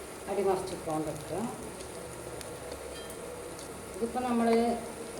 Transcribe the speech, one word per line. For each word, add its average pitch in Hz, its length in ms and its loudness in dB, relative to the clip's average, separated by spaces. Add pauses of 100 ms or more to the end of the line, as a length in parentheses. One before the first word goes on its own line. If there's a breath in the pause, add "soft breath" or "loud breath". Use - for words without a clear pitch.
(320)
അടിമറിച്ചിട്ടുകൊണ്ടിരിക്കുക. 180 1080 2 (2500)
ഇതിപ്പോൾ 233 320 0
നമ്മൾ 233 180 6 (720)